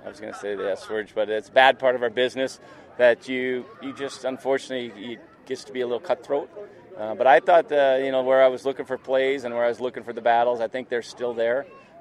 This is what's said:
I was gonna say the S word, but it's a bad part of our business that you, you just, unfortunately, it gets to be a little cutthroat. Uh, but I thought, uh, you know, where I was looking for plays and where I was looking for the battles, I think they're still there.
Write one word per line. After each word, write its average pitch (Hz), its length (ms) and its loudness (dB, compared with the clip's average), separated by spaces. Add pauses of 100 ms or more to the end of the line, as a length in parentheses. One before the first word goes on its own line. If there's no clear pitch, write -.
I 101 40 -14
was 101 120 -18
gonna 107 140 -12
say 101 200 -6
the 95 160 -4
S - 180 -8
word, 107 260 -6
but 104 140 -2
it's 107 200 -4
a - 40 -20
bad 131 260 6
part 127 180 0
of 120 60 -6
our 120 60 0
business 123 520 -2 (380)
that 123 300 4
you, 127 380 -4 (160)
you 135 100 -10
just, 135 320 -10
unfortunately, 127 920 -6
it - 320 -20
gets 131 180 -8
to - 80 -18
be 127 80 -6
a 123 60 0
little 120 140 -4
cutthroat. 139 480 -4 (480)
Uh, 107 200 -8
but 123 100 0
I 151 140 8
thought, 170 300 4
uh, 135 300 4
you 135 120 -2
know, 131 100 0
where 131 200 4
I 131 60 8
was 123 160 -2
looking 135 220 -4
for 131 100 -4
plays 131 480 -2
and 120 80 -8
where 120 120 0
I 120 40 2
was 113 120 -4
looking 123 240 -6
for 117 100 -10
the 113 80 -10
battles, 120 380 2
I 110 80 -2
think 127 200 -10
they're 120 140 -4
still 123 320 -8
there. 117 320 -2 (340)